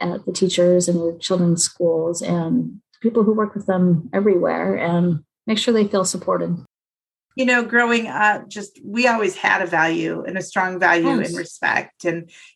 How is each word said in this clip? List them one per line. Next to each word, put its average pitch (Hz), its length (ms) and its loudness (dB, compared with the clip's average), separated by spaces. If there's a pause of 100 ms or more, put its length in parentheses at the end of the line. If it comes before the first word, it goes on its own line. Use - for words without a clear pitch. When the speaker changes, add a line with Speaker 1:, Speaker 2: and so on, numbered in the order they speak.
Speaker 1:
at 170 260 -4
the 185 60 -4
teachers 180 560 2
in 175 80 0
your 170 220 -2
children's 175 440 0
schools 165 600 -2
and 170 580 -2 (200)
people 226 220 2
who 208 100 4
work 214 220 -2
with 202 120 -8
them 180 460 2
everywhere 180 640 0
and 175 460 0 (240)
make 220 120 0
sure 240 140 0
they 220 140 4
feel 196 180 0
supported. 175 520 -2 (800)
Speaker 2:
You 254 80 0
know, 247 180 2
growing 233 460 2
up, 208 400 0
just, - 360 -14
we 233 220 0
always 226 300 0
had 196 260 0
a 180 40 -2
value 165 600 -2
and 180 100 -8
a 185 60 -6
strong 185 380 -4
value 170 260 4
Speaker 1:
Yes. - 220 0
Speaker 2:
and 170 100 -8
respect. - 640 -4
And 170 240 -4 (280)